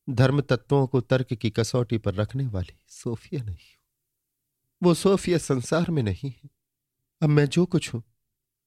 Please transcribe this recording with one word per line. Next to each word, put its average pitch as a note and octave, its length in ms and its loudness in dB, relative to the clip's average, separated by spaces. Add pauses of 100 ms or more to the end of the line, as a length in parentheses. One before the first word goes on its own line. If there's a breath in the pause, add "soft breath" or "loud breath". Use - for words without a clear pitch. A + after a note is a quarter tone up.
(140)
धर्म C3 280 4
तत्वों C3+ 460 0
को B2+ 140 0
तर्क B2+ 320 0
की A2 160 -4
कसौटी A#2 480 -2
पर G2+ 160 -4
रखने A2 320 -4
वाली F#2+ 420 -8
सोफिया B2 560 -10
नहीं G2 120 -10
हूं। - 300 -20 (1000)
वो F3 100 6
सोफिया F3+ 440 2
संसार D#3+ 540 -2
में C#3+ 120 0
नहीं G#2 280 -4 (120)
है। C#3+ 60 -20 (760)
अब D3+ 60 4
मैं D3 160 4
जो E3+ 200 0
कुछ - 280 -2
हूं, A#2 80 -8 (640)